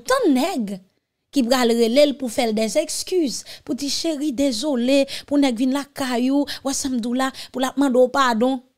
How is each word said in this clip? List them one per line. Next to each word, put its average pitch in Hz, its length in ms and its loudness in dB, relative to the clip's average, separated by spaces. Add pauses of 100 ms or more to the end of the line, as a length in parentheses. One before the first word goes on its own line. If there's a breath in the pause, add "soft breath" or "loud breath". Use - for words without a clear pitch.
tann 494 320 2
nèg 254 380 -2 (560)
ki 277 160 2
pral 247 260 2
rele 233 360 4
l, 262 100 -4
pou 247 120 -4
fè 240 180 0
l 220 80 0
dèzekskiz, 294 840 -2 (240 loud breath)
pou 269 120 -4
di: 277 160 -6
cheri, 302 420 -4
dezole, 269 680 0 (240 loud breath)
pou 285 120 4
nèg 262 160 2
vin 254 160 0
lakay 262 560 -2
ou. 285 160 2 (160 loud breath)
Ou 262 80 -4
wè 277 80 -2
sa 269 140 -4
m 254 100 -2
di 240 80 -4
w 240 80 -2
la? 262 140 -2 (220 loud breath)
Pou 254 100 -4
l 262 60 0
ap - 120 -6
mande 262 160 2
w 254 160 6
padon. 254 460 2 (180)